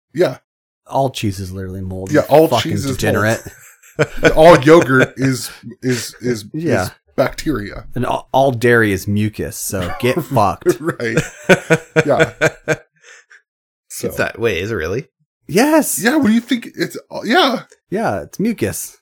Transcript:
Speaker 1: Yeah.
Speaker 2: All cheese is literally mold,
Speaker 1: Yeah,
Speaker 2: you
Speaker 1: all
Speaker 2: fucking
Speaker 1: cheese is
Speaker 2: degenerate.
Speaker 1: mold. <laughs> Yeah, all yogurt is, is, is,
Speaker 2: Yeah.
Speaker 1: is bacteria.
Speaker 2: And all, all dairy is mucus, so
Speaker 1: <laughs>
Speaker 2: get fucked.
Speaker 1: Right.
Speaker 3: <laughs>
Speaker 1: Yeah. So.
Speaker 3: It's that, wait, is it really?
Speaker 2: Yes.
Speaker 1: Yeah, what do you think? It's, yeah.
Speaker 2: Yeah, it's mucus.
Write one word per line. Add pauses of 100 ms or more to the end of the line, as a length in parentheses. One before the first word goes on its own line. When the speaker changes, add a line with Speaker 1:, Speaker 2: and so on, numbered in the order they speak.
(140)
Speaker 1:
Yeah. (480)
Speaker 2:
All
cheese
is
literally
mold,
Speaker 1:
Yeah,
Speaker 2:
you
Speaker 1:
all
Speaker 2:
fucking
Speaker 1:
cheese
is
Speaker 2:
degenerate. (580)
Speaker 1:
mold.
<laughs>
Yeah,
all
yogurt
is, (340)
is,
is,
Speaker 2:
Yeah.
Speaker 1:
is (240)
bacteria.
Speaker 2:
And
all,
all
dairy
is
mucus,
so
Speaker 1:
<laughs>
Speaker 2:
get
fucked.
Speaker 1:
Right. (280)
Speaker 3:
<laughs>
Speaker 1:
Yeah. (1600)
So.
Speaker 3:
It's
that,
wait,
is
it
really? (380)
Speaker 2:
Yes.
Speaker 1:
Yeah,
what
do
you
think?
It's, (260)
yeah. (280)
Speaker 2:
Yeah,
it's
mucus.